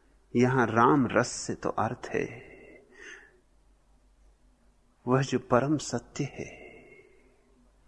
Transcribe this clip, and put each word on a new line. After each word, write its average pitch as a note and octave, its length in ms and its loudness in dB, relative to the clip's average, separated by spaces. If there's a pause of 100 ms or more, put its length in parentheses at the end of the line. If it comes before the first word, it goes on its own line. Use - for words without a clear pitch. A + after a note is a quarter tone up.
(360)
यहां B2 320 4
राम A#2+ 400 4
रस G2+ 200 2
से - 280 -8
तो - 140 -6
अर्थ - 380 -4
है - 420 -8 (2500)
वह C3 140 4
जो C3+ 180 -2
परम C3+ 380 2
सत्य - 460 -6
है, - 260 -10 (1400)